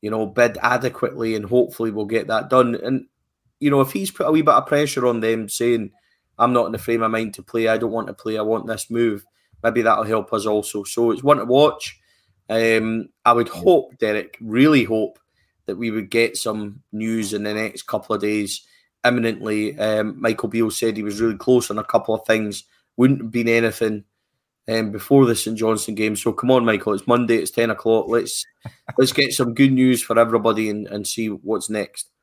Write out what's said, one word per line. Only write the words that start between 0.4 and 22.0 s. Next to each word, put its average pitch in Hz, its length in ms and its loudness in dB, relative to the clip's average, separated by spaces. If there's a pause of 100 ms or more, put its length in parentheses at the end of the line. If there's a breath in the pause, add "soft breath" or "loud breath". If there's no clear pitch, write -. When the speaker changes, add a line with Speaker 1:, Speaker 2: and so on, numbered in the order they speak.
Speaker 1:
adequately 120 720 -2
and 104 100 -4
hopefully 117 460 0
we'll 104 140 -4
get 107 220 -2
that 110 220 -2
done. 123 260 4
And, 127 300 -4 (540)
you 143 120 2
know, 139 100 4
if 135 100 2
he's 196 200 -4
put - 160 -4
a 156 40 2
wee 160 100 4
bit 151 120 4
of - 140 4
pressure 143 400 0
on 117 140 0
them 113 280 -2
saying, 117 420 -2 (460)
"I'm 120 160 2
not 117 140 4
in 107 60 -6
the 107 40 -6
frame 117 260 -2
of 110 80 0
mind 113 240 -4
to 95 80 -18
play, 113 260 -2
I 113 80 2
don't 110 140 -2
want 113 160 -6
to 101 60 -12
play, 110 240 -6
I 107 60 -4
want 107 240 -2
this 110 240 -8
move," 113 340 0 (380)
maybe 117 180 0
that'll 107 220 2
help 107 300 -2
us 104 120 -2
also. 104 380 -2
So 117 280 0
it's 117 120 -4
one 143 140 4
to 113 80 -6
watch. 135 520 0 (520)
Um, 113 600 0 (160)
I 120 80 6
would 117 140 2
Speaker 2:
Yeah. - 140 -12
Speaker 1:
hope, 175 360 4
Derek, 107 420 -2
really 123 440 4
hope 107 340 -2 (480)
that 95 120 -6
we 113 120 -6
would 107 220 -6
get 117 260 2
some 107 540 -6
news 110 420 -4
in 104 100 -4
the 107 120 -4
next 107 280 -6
couple - 320 -6
of 98 60 -4
days 104 400 -4 (420 soft breath)
imminently. 113 760 -2
Um, 107 420 -2
Michael 113 280 -2
Beale 113 200 0
said 110 280 -2
he 110 60 -8
was 101 180 -8
really 113 160 -2
close 123 340 2
on 107 80 -4
a 110 40 -6
couple - 300 -2